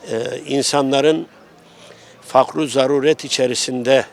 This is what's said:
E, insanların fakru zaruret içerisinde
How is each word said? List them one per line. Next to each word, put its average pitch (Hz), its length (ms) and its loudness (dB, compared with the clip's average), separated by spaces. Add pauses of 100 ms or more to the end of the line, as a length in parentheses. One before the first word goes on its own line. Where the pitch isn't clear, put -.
(120)
E, 123 360 -6
insanların 143 800 0 (920)
fakru 135 460 0
zaruret 135 580 0
içerisinde 127 880 0